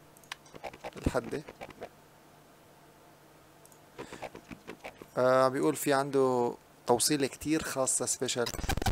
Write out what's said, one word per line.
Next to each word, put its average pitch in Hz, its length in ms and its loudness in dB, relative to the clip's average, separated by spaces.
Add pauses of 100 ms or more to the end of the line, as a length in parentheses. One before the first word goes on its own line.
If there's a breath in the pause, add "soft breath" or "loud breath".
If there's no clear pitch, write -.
(960)
الحدة. 123 440 -2 (3750 loud breath)
آه، 131 300 6
بيقول 143 280 0
في 143 180 0
عنده 135 640 2 (320)
توصيلة 139 400 4
كتير 151 360 -2
خاصة 131 420 -2
سبيشال، 123 420 0 (440)